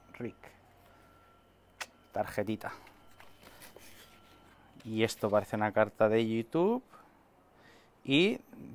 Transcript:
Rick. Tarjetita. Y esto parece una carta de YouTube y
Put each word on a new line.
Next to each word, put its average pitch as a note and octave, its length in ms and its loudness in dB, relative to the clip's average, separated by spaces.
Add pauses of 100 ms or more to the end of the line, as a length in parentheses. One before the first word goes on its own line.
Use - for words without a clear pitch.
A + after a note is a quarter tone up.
(140)
Rick. - 380 -14 (1600)
Tarjetita. G#2 600 -6 (2250)
Y A2 180 0
esto A2 280 0
parece G#2 240 2
una G#2+ 160 0
carta G#2+ 380 4
de A2+ 180 2
YouTube E3 560 0 (1200)
y F3+ 360 2 (360)